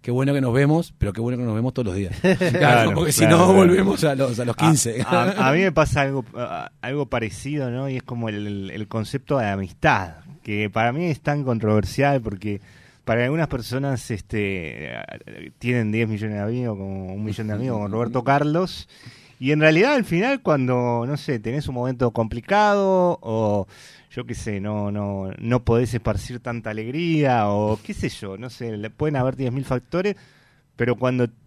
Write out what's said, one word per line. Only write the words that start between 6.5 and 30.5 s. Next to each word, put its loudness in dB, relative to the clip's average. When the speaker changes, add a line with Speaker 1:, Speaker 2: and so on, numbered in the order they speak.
Speaker 2:
algo -4
parecido, -4
¿no? -4
Y -4
es -8
como -6
el, -6
el -10
concepto -4
de 0
amistad, 0
que -2
para 0
mí -4
es -4
tan -2
controversial 2
porque -6
para 0
algunas 0
personas, -4
este, -6
tienen 0
diez 0
millones -4
de -4
amigos, -4
como -8
un -8
millón -6
de -4
amigos, -4
como -4
Roberto -2
Carlos. 0
Y 0
en 2
realidad, 6
al 2
final, 0
cuando, 2
no -4
sé, -4
tenés -4
un -6
momento 0
complicado 2
o, 0
yo -8
qué -8
sé, -6
no, -4
no, -4
no 0
podés 2
esparcir -4
tanta -8
alegría 2
o 2
qué -10
sé -4
yo, -12
no -12
sé, -8
le, -8
pueden -2
haber 0
diez -2
mil -4
factores, -2